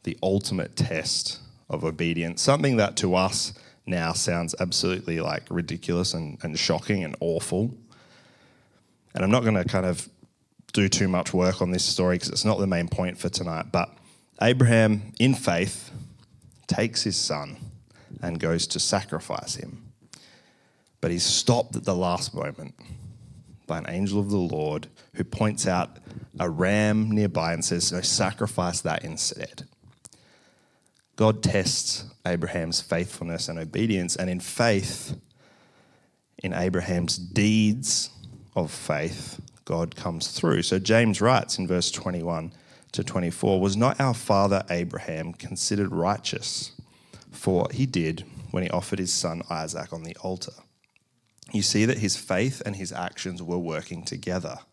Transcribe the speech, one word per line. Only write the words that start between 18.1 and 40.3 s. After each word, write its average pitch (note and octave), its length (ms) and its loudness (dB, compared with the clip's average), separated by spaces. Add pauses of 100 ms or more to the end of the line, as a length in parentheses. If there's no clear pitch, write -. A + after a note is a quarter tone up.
and E2+ 180 -4
goes E2 280 2
to - 120 -4
sacrifice - 760 -2
him. - 280 -12 (1160)
But E2+ 100 0
he's F2 140 0
stopped - 500 2
at - 80 -6
the G2 100 0
last F2+ 400 0
moment D2 420 -8 (920)
by E2 120 -4
an D#2 100 -10
angel G2 320 0
of G2 80 -2
the G2+ 80 2
Lord D#2 500 -2 (280)
who - 100 -2
points G#2+ 420 0
out F2+ 300 0 (420)
a F2+ 100 0
ram G#2+ 600 4
nearby F2+ 400 2
and E2+ 140 -2
says, - 260 0
"No, F2 80 -2
sacrifice F#2 800 0
that - 240 -2
instead." - 640 -6 (1500)
God A2 280 4
tests - 640 0 (200)
Abraham's E2+ 560 -2
faithfulness E2+ 680 -4
and E2 120 -6
obedience, F#2 560 0
and F#2 160 -2
in F2+ 80 -2
faith, - 760 0 (1200)
in F#2 120 -4
Abraham's F2 640 0
deeds G#2+ 920 2 (460)
of E2 160 -2
faith, - 680 -6 (240)
God E2+ 320 -2
comes E2+ 340 -4
through. - 340 2